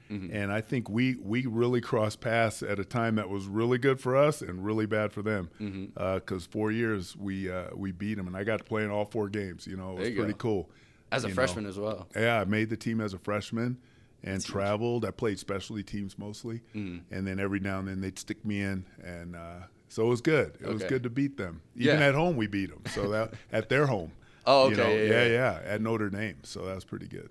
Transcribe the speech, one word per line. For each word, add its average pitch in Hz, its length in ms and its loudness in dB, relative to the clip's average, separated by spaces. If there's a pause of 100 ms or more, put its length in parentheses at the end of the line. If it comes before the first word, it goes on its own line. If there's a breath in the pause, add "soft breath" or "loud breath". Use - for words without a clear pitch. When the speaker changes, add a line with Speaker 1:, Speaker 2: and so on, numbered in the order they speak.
(120)
Speaker 1:
Mm-hmm. 95 200 -6
Speaker 2:
And 101 200 0
I 107 100 0
think 113 300 -2
we, 123 240 2
we 120 320 -2
really 120 340 2
crossed 107 400 0
paths 113 400 2
at 101 160 -2
a 98 80 -2
time 113 300 0
that 104 160 0
was 98 160 -4
really 117 320 2
good 135 200 4
for 127 160 0
us 147 280 4
and 90 200 -6
really 110 220 2
bad 107 260 0
for 104 120 -6
them. 101 260 0 (100)
Speaker 1:
Mm-hmm. 98 260 -6 (120)
Speaker 2:
Uh, 92 220 0
'cause 92 260 -6
four 107 260 -2
years 110 460 -2
we, 95 320 -4
uh, 90 260 -6
we 98 160 -4
beat 101 280 -4
'em, 92 80 -4
and 90 100 -6
I 101 60 -2
got 107 160 0
to - 40 -14
play 107 200 -2
in 104 80 -2
all 104 140 0
four 104 220 -2
games. 98 380 -6
You 92 100 -10
know, 92 180 -8
it - 20 -8
was 90 80 -8
Speaker 1:
There 113 80 0
you 107 60 -4
Speaker 2:
pretty 104 160 0
Speaker 1:
go. - 40 -8
Speaker 2:
cool. 104 320 0 (420 soft breath)
Speaker 1:
As 123 120 0
a 107 60 -2
Speaker 2:
You - 20 -4
know? 92 40 -2
Speaker 1:
freshman 110 300 0
as 98 140 -8
well. 101 360 -4
Speaker 2:
Yeah, 113 240 4
I 98 60 2
made 110 240 2
the 113 80 -4
team 113 240 0
as 101 140 -2
a - 20 -8
freshman 113 600 -2 (420 soft breath)
and 95 140 -4
Speaker 1:
That's 92 100 -4
huge. - 80 -10
Speaker 2:
traveled. 107 500 0
I 101 60 -2
played 98 300 -2
specialty 101 420 -6
teams 101 380 -8
mostly, 107 420 -10 (140)
Speaker 1:
Mm-hmm. 90 360 -8
Speaker 2:
and 95 140 -2
then 95 140 -4
every 98 200 0
now 95 200 -2
and 95 80 -4
then 95 140 -4
they'd 95 180 -6
stick - 260 -10
me 104 160 -2
in, 98 240 -2 (180)
and, 87 320 -12
uh, 85 260 -12 (300)
so 113 140 2
it 117 40 4
was 120 120 2
good. 123 400 2
It - 60 -6
was 110 160 -2
Speaker 1:
Okay. 92 60 -4
Speaker 2:
good 131 120 2
to 120 80 -4
beat 139 260 -2
them. 85 260 -8 (140)
Even 139 240 4
Speaker 1:
Yeah. 143 100 6
Speaker 2:
at 135 40 4
home, 165 240 2
we 110 80 2
beat 98 240 -2
'em. - 140 -18 (100)
So 101 160 0
that 110 240 0 (100)
Speaker 1:
<laughs> - 80 -16
Speaker 2:
at 113 180 0
their 143 180 6
home. 95 240 0 (340 loud breath)
Speaker 1:
Oh, 135 240 10
Speaker 2:
You 110 60 4
Speaker 1:
okay, 117 80 4
Speaker 2:
know? 113 60 6
Speaker 1:
yeah, 107 140 6
Speaker 2:
Yeah, 113 220 8
Speaker 1:
yeah. 117 380 4
Speaker 2:
yeah, 87 100 -4
at 107 80 -2
Notre 110 300 0
Dame. 101 320 -4
So 90 200 -10
that's 92 200 -6
pretty 92 240 -10
good. - 240 -12